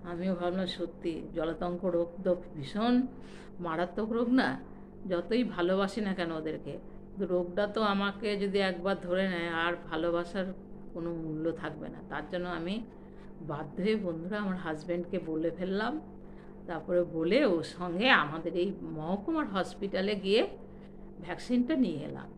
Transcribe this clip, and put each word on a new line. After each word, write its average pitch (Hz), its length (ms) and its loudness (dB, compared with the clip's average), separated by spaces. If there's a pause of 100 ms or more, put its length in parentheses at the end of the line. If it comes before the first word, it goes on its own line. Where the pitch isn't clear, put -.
আমিও 180 320 0
ভাবলাম, 175 300 2
সত্যি 170 680 -4
জলাতঙ্ক 170 500 0
রোগ 170 220 4 (160)
তো 180 180 4 (140)
ভীষণ 226 460 4 (580)
মারাত্মক 175 520 0
রোগ 233 180 2
না, 214 300 6 (500)
যতই 185 340 2
ভালোবাসি 190 580 2
না 196 120 2
কেন 175 180 0
ওদেরকে, 156 400 -4
কিন্তু - 540 -6
রোগটা 180 420 2
তো 208 140 0
আমাকে 202 560 2
যদি 196 220 2
একবার 190 420 2
ধরে 185 280 2
নেয়, 170 200 0
আর 170 240 2 (160)
ভালোবাসার 170 560 0 (480)
কোনো 170 200 -4
মূল্য 160 380 -2
থাকবে 156 380 -6
না। - 80 -10 (120)
তার 147 220 -4
জন্য 180 180 -2
আমি 180 340 -2 (580)
বাধ্য 151 420 -6
হয়ে, 220 120 4
বন্ধুরা, 185 460 -2
আমার 190 160 -2
হাজব্যান্ডকে 175 680 -2
বলে 160 260 0
ফেললাম। 196 500 -2 (680)
তারপরে 175 360 2
বলে 165 420 4
ওর 170 180 4
সঙ্গে 180 460 0
আমাদের 160 460 4
এই 180 260 2
মহকুমার 180 680 -2
হসপিটালে 196 680 0
গিয়ে 196 320 4 (760)
ভ্যাকসিনটা 247 540 2
নিয়ে 175 300 2
এলাম। 143 320 -8